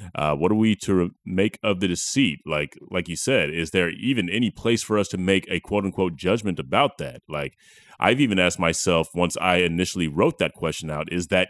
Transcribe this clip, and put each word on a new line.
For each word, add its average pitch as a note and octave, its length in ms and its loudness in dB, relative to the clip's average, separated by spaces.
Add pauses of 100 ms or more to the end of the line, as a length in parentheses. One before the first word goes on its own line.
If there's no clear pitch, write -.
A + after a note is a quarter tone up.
(140)
Uh, D2+ 200 0
what E2+ 180 2
are G#2+ 40 2
we A2 200 4
to - 180 -2
re-, F2+ 160 2 (140)
make G2 380 0
of G2+ 180 0
the G2 80 2
deceit? F2+ 580 0
Like, D2+ 320 -4 (120)
like F2 180 -4
you E2+ 80 -6
said, G2 340 0
is E2 200 -4
there F2 200 2
even A2+ 400 -2
any A2 200 0
place A2+ 320 0
for G#2+ 160 0
us G2+ 100 0
to G2+ 100 -6
make F#2+ 320 2
a F#2 100 -2
quote G2+ 240 -2
unquote F#2 320 -2
judgment G#2+ 420 -2
about - 400 0
that? C2 300 -12
Like, - 260 -6 (440)
I've B2 220 4
even G#2+ 180 2
asked F2 200 2
myself, E2+ 560 2
once F2 240 0
I F2+ 180 2
initially F2 520 0
wrote F#2+ 300 0
that E2 160 -2
question D#2+ 360 -6
out, D2+ 220 -6
is F2 160 -4
that F#2 220 2